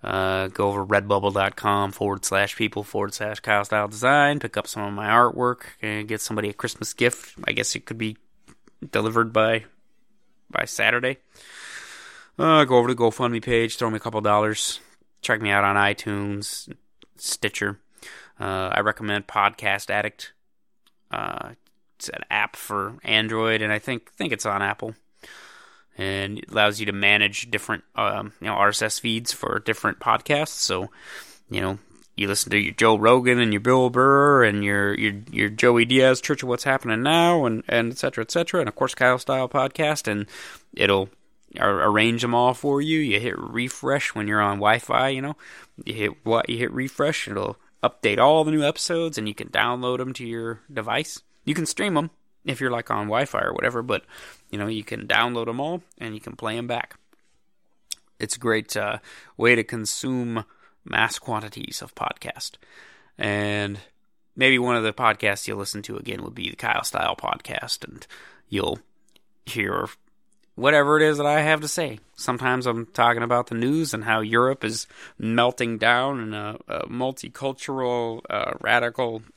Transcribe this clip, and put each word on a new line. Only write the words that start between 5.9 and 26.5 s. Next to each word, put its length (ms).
get 120
somebody 300
a 20
Christmas 400
gift. 520
I 80
guess 220
it 120
could 100
be 220
delivered 420
by, 320
by 140
Saturday. 540
Uh, 260
go 120
over 120
to 60
the 60
GoFundMe 420
page, 340
throw 120
me 80
a 40
couple 200
dollars. 600
Check 180
me 100
out 140
on 120
iTunes, 960
Stitcher. 640
Uh, 340
I 80
recommend 460
Podcast 640
Addict. 460
Uh, 420
it's 140
an 200
app 260
for 460
Android, 600
and 100
I 60
think, 340
think 220
it's 100
on 160
Apple. 340
And 440
it 100